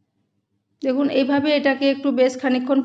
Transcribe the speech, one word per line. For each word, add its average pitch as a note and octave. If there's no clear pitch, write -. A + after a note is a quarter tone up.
দেখুন, C#4
এইভাবে C#4
এটাকে C#4
একটু C#4
বেশ B3+
খানিকক্ষণ B3+